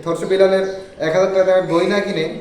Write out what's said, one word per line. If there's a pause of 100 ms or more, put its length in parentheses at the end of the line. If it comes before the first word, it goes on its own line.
Thoughts
of
বিল্লালের (400)
এক
হাজার
টাকা
দামের
বই
না
কিনে (160)